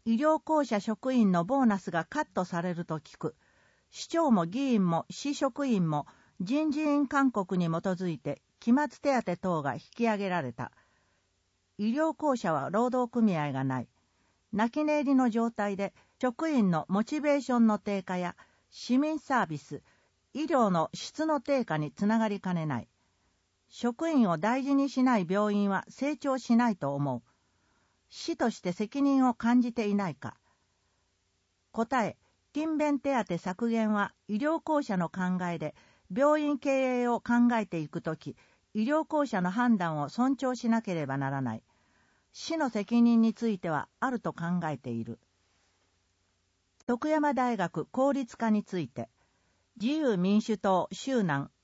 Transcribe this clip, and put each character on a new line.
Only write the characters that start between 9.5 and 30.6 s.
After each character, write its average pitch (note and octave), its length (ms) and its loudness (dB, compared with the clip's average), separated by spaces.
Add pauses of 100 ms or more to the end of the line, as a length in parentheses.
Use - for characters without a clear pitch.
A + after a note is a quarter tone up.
が C3+ 120 -2
引 D3 60 -8 (140)
き A#3 120 -2
上 A3 100 0
げ G3 120 -4
ら F3+ 140 -2
れ B2+ 100 -6
た。 - 200 -10 (1080)
医 G#3+ 140 0
療 D#4 220 0
公 C#4+ 220 0
社 F#3+ 160 -2
は C3+ 180 -2
労 A3+ 200 2
働 B3 200 0
組 A3 260 2
合 D3 160 -2
が C3+ 120 -2
な C3 160 -2
い。 A#2 80 -8 (640)
泣 A3 180 0
き D4+ 140 -2
寝 D4+ 140 2
入 D4 120 0
り C#4 40 4
の C4 160 4
状 A#3 200 0
態 G3+ 260 -4
で G3 180 -6 (260)
職 B3+ 280 -2
員 A#3 220 4
の D#3 180 0
モ G3 160 2
チ D4+ 160 -4
ベ C#4+ 160 2
ー C#4+ 40 0
シ B3+ 120 -4
ョ B3 60 4
ン A#3 80 6
の G#3+ 120 2
低 G3+ 240 -4
下 F#3 140 -6
や F3+ 200 -4 (340)
市 - 280 -2
民 D#4 200 0
サ B3+ 240 0
ー F#3 40 -2
ビ D#3 120 -6
ス、 - 240 -12 (520)
医 D4+ 100 -4
療 C4 240 4
の E3+ 240 2
質 - 340 -6
の D4+ 140 0
低 C4+ 240 0
下 D#3 140 -2
に D3+ 140 -4
つ G3+ 140 -2
な A3 120 4
が A3+ 100 2
り G3+ 120 -6
か F3+ 140 -4
ね D#3+ 120 -2
な C3 140 -4
い。 - 80 -12 (800)
職 A#3+ 400 -4
員 B3 220 4
を E3 80 0
大 A3+ 240 0
事 C#4 120 0
に C#4 140 2
し B3+ 140 -2
な B3+ 160 4
い F3+ 100 0
病 G#3 260 2
院 G3+ 160 2
は F#3+ 180 -2
成 C#4+ 280 -4
長 C4+ 220 -2
し A#3+ 180 2
な A#3 140 4
い G3+ 60 -2
と C#3+ 180 -4
思 C#3 220 -2
う。 A#2 60 -10 (880)
市 - 260 -8
と A#3+ 140 0
し - 100 -8
て F3+ 120 -4
責 G#3+ 300 -4
任 C4+ 260 4
を B3 60 2
感 A#3+ 260 4
じ A#3+ 120 0
て A3 160 -2
い G3+ 60 0
な G3+ 140 0
い D3 60 -6
か。 - 220 -12 (1400)